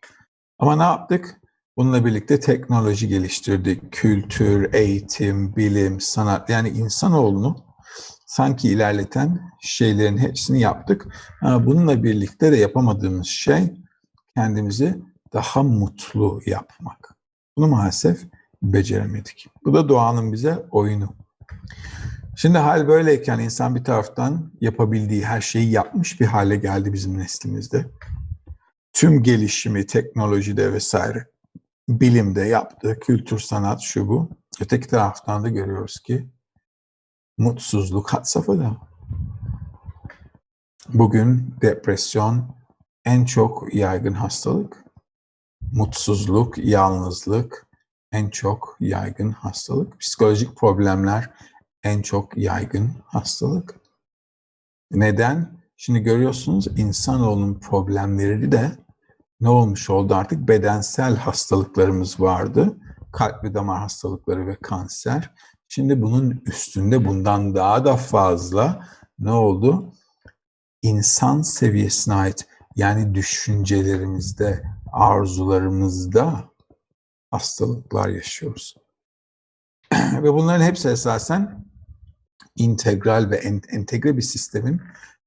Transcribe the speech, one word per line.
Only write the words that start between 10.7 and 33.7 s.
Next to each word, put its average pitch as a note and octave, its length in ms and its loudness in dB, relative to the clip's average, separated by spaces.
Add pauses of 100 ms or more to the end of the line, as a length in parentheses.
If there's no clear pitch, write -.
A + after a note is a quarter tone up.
Ama B2+ 240 4
bununla C#3+ 380 4
birlikte A2 480 2
de C#3 40 6
yapamadığımız G2+ 720 2
şey - 560 0 (540)
kendimizi A2 680 0 (300)
daha B2 300 0
mutlu G#2 840 0
yapmak. - 720 -10 (400)
Bunu D3+ 100 4
maalesef C#3 580 2 (380)
beceremedik. G2+ 840 -2 (180)
Bu C#3+ 100 2
da D#3 140 4
doğanın A#2 440 2
bize C#3+ 380 -4
oyunu. G#2 460 0 (1200)
Şimdi E3+ 220 4
hal D3 300 2
böyleyken D3 500 4
insan B2 360 -2
bir B2 100 -4
taraftan B2+ 760 -2
yapabildiği G#2+ 640 0
her A2 160 -2
şeyi A2+ 300 0
yapmış - 500 0
bir A#2 60 6
hale G#2 300 2
geldi G2+ 360 -2
bizim F#2+ 260 -4
neslimizde. G2+ 680 -6 (1040)
Tüm D3+ 300 6
gelişimi G#2+ 640 0
teknolojide G2+ 840 0
vesaire, G#2 540 -2 (600)
bilimde A#2 520 4
yaptı, A2 600 -2
kültür, A#2 380 0
sanat, G#2 420 -4